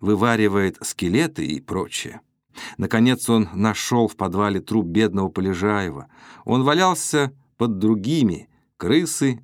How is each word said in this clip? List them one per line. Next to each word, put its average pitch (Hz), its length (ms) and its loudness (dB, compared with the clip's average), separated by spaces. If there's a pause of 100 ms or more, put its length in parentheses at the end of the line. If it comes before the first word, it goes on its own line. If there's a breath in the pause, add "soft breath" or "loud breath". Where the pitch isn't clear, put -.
вываривает 101 840 2
скелеты 95 640 -2
и 73 140 -6
прочее. - 600 -8 (580 loud breath)
Наконец 117 500 2
он 113 240 4
нашел 107 560 0
в - 80 -18
подвале 98 440 -2
труп 107 260 0
бедного 95 420 2
Полежаева. 92 800 -2 (360 loud breath)
Он 123 180 0
валялся 151 720 2 (260)
под 117 200 -2
другими. 107 720 0 (280)
Крысы 139 680 0